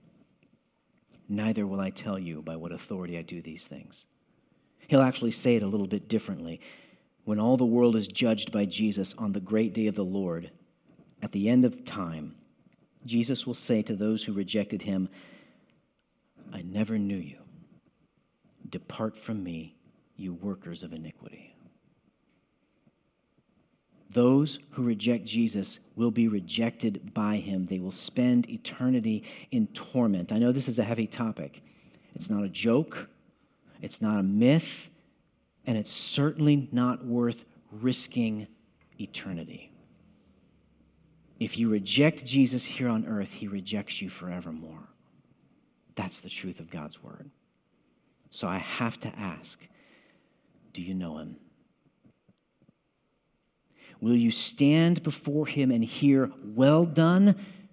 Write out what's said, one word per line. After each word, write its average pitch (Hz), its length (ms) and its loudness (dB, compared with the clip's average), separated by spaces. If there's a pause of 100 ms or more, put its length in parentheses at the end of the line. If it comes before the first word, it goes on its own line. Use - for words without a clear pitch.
(1300)
"Neither 107 380 0
will 98 140 -4
I 95 100 -2
tell 98 280 -6
you 82 240 -8
by 82 140 -8
what 85 160 -10
authority 87 440 -8
I 82 60 -8
do 85 180 -12
these 80 280 -12
things." - 380 -18 (840)
He'll 139 120 8
actually 127 300 2
say 120 260 2
it 107 60 2
a 98 60 0
little 101 180 0
bit 98 220 -6
differently. 85 520 -4 (640)
When 107 140 0
all 120 180 4
the 123 80 4
world 120 300 6
is 104 140 0
judged 110 420 0
by 104 140 0
Jesus 101 500 -2
on 107 180 -4
the 101 80 -2
great 107 340 0
day 110 120 2
of 101 80 0
the 101 100 -2
Lord, 90 460 -4 (720)
at 104 100 -8
the 101 160 0
end 123 160 6
of - 200 0
time, 82 500 -8 (720)
Jesus 120 400 -2
will 123 80 -6
say 110 280 0
to 107 120 -4
those 107 300 -2
who 110 80 -6
rejected 101 500 -4
him, 92 260 -2 (1400)
"I - 100 -12
never 104 360 -2
knew 101 200 -2
you. 76 200 -12 (1300)
Depart - 480 -8
from 107 280 -8
me, 82 320 -10 (400)
you 92 180 -8
workers 87 480 -10
of 82 100 -14
iniquity." - 640 -16 (2500)
Those 127 480 4 (120)
who 127 120 -4
reject 117 440 0
Jesus 107 540 -2 (140)
will 117 160 2
be 113 180 2
rejected 107 840 -2
by 107 240 0
him. 92 300 -2
They 95 120 -4
will 92 140 -6
spend 123 560 2
eternity 113 720 -2 (280)
in 113 180 2
torment. 101 640 0
I 107 60 0
know 120 120 4
this 131 160 0
is 120 120 -2
a 117 60 2
heavy 113 220 -2
topic. - 560 -8 (520)
It's - 160 -8
not 101 120 0
a 98 60 -2
joke. 117 640 0 (720)
It's - 180 -8
not 107 180 2
a 98 40 2
myth. 117 680 4 (760)
And 117 100 0
it's 107 160 -4
certainly 147 800 2
not 123 320 0
worth 120 400 -2 (260)
risking 110 800 -2 (500)
eternity. - 720 -10 (1700)
If 110 200 -6
you 117 100 2
reject 110 560 2
Jesus 127 400 2
here - 240 -4
on 110 160 0
earth, 101 300 -6
he - 120 -10
rejects 98 540 -6
you 95 80 -8
forevermore. 82 800 -12 (1040)
That's 95 260 -6
the - 100 -16
truth - 280 -8
of 80 120 -16
God's 78 320 -12
word. - 280 -18 (1000)
So - 180 -6
I 92 100 -2
have - 420 -6
to 110 160 -10
ask, - 520 -12 (1040)
do 87 100 -10
you 95 120 -6
know 85 240 -6
him? 78 180 -12 (2750)
Will 117 160 4
you 117 140 6
stand 165 720 4
before 147 460 -2
him 131 240 2
and 117 120 4
hear, 135 480 4 (120)
"Well 131 400 6
done," 170 500 6 (380)